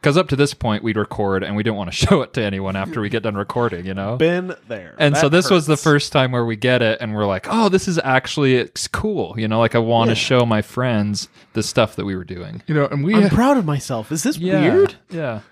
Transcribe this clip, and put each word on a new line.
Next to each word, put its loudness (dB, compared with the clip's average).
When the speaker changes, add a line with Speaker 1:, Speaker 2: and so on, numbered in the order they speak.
Speaker 1:
'cause 2
up 2
to -2
this 2
point -4
we'd 0
record -2
and -6
we -2
didn't 0
wanna -6
<laughs> -2
show 4
it -8
to -2
anyone -4
after -6
we -4
get -4
done -2
recording, -4
you -8
know? -6
Speaker 2:
Been 0
there. -12
Speaker 1:
And 4
so 4
Speaker 2:
That 4
Speaker 1:
this 2
was 4
the 4
Speaker 2:
hurts. -2
Speaker 1:
first 2
time 2
where 0
we -4
get 2
it 2
and -6
we're 0
like, -2
"Oh, 2
this 0
is -2
actually, 2
it's -2
cool." -4
You -2
know, 0
like, 2
I 4
wanna 2
Speaker 2:
Yeah. 2
Speaker 1:
show 2
my 2
friends -2
the -2
stuff 0
that -6
we -6
were -10
doing. -14
Speaker 3:
You -2
know, 2
and -4
we 2
Speaker 2:
I'm 6
proud 2
of 0
myself. -4
Is -6
this -2
Speaker 1:
Yeah. 0
Speaker 2:
weird? 4
Speaker 1:
Yeah. -6